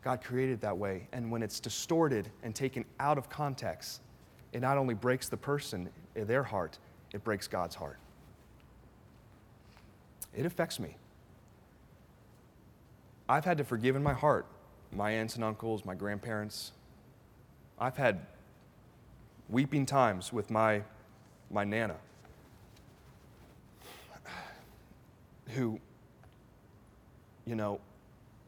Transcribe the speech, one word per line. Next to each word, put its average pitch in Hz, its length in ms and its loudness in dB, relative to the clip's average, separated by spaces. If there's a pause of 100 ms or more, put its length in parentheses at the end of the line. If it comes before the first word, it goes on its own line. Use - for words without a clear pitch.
God 131 200 0
created 131 300 0
it 110 80 -4
that 101 160 0
way, 98 340 -2
and 117 200 -4
when 117 100 -2
it's 104 180 -4
distorted 131 720 2 (140)
and 110 100 -6
taken 127 320 -2 (140)
out 143 180 4
of - 140 -6
context, 127 680 -4 (520)
it 120 80 -4
not 131 180 4
only 131 160 2
breaks 123 340 2
the 113 100 -4
person 139 520 -2 (240)
in 107 140 -2
their 131 160 4
heart, 98 340 -2 (380)
it 101 80 -6
breaks 104 240 0
God's 90 260 -2
heart. 71 240 -10 (2500)
It 135 100 -2
affects 170 340 -2
me. 80 180 -8 (2250)
I've 143 180 4
had 175 120 4
to 143 60 0
forgive 123 320 2
in 139 80 0
my 143 100 4
heart 127 320 4 (500)
my 101 140 0
aunts 113 240 0
and 117 100 -4
uncles, 110 420 -2
my 95 100 -6
grandparents. 104 760 -6 (1080)
I've 127 180 -2
had 117 300 4 (1200)
weeping 139 380 2
times 117 440 4
with 113 200 -2
my, 107 320 4 (680)
my 104 140 0
Nana, 104 320 0 (3500)
who, 117 320 -2 (1600)
you 117 120 -4
know, 104 260 -2 (680)